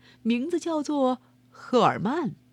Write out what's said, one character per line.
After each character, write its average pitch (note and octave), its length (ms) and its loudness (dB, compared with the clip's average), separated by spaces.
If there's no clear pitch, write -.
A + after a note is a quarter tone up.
名 A#3+ 260 0
字 F4 120 -2
叫 D#4 240 -2
做 C4 400 0
赫 - 360 2
尔 B2 120 2
曼。 B3 380 -2